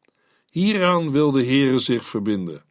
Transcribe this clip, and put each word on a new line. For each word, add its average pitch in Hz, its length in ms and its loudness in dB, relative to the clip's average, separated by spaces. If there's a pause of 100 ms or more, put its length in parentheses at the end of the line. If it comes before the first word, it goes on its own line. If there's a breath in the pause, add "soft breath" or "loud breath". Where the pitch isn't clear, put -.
(500)
Hieraan 180 600 0
wil 147 200 2
de 135 140 2
Heere 131 340 2
zich 120 260 -2
verbinden. 98 680 -6